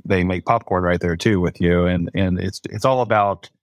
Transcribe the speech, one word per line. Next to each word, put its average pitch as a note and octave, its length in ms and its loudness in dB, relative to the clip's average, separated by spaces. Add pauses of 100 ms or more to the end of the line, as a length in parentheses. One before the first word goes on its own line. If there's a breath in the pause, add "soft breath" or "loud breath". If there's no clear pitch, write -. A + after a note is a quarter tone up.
they F2+ 180 0
make F2+ 220 -2
popcorn G2 360 0
right F2 180 0
there E2+ 180 -2
too G2 240 2
with E2+ 200 -2
you. F2 240 4
And, F2 300 -2
and F#2 240 0
it's, F#2 300 -6
it's G#2+ 160 -4
all C3 160 2
about G#2 480 0 (140)